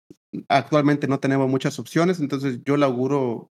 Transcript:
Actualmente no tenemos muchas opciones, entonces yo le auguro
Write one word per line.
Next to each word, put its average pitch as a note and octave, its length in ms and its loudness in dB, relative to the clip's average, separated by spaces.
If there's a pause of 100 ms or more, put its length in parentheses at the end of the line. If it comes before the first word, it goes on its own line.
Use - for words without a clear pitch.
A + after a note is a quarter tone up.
(480)
Actualmente C#3+ 600 2
no C3+ 120 0
tenemos C3+ 300 0
muchas C3 300 -2
opciones, E3+ 400 0
entonces C3+ 440 -4
yo C#3+ 140 0
le D3 80 4
auguro B2+ 640 0